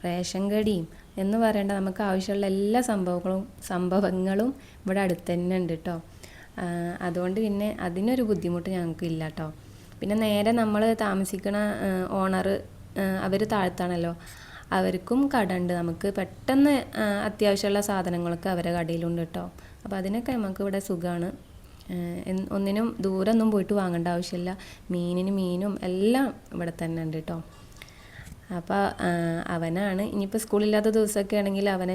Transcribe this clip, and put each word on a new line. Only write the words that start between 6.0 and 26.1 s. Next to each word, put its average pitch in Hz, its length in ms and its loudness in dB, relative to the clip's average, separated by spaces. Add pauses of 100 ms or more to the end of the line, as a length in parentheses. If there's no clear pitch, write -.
ആ, 180 40 -2 (400)
അതുകൊണ്ട് 180 380 0
പിന്നെ 208 240 0 (180)
അതിനൊരു 214 420 2
ബുദ്ധിമുട്ട് 175 480 0
ഞങ്ങൾക്ക് 170 360 -2
ഇല്ല 160 180 -2
കേട്ടോ. 156 180 -6 (520)
പിന്നെ 202 160 0 (100)
നേരെ 208 340 4
നമ്മൾ 214 220 2 (220)
താമസിക്കണ, 196 520 0 (300)
ആ, 196 40 2 (300)
ഓണർ, 190 280 2 (540)
ആ, 190 40 0 (200)
അവർ 196 160 2 (120)
താഴത്താണല്ലോ, 180 600 0 (640)
അവർക്കും 185 420 2 (140)
കട 202 160 2 (120)
ഉണ്ട്. 180 180 0
നമുക്ക് 170 280 -2 (120)
പെട്ടെന്ന്, 277 560 4 (260)
ആ, - 20 2 (240)
അത്യാവശ്യമുള്ള 202 640 4
സാധനങ്ങളൊക്കെ 175 640 0
അവരെ 175 240 0
കടയിലുണ്ട് 170 460 0
കേട്ടോ. 175 200 -6 (400)
അപ്പോൾ 196 180 -4
അതിനൊക്കെ 226 360 -2
നമുക്ക് 196 300 -2
ഇവിടെ 196 200 0
സുഖമാണ്. 175 420 -2 (640)
ഏഹ്, 175 240 -4 (120)
എൻ-, 190 260 -2
ഒന്നിനും 196 320 2 (160)
ദൂരമൊന്നും 202 480 4
പോയിട്ട് 202 300 2
വാങ്ങേണ്ട 175 340 0
ആവശ്യമില്ല. 175 340 -4 (440)
മീനിന് 180 440 0
മീനും 185 340 0 (180)
എല്ലാം 226 360 4 (280)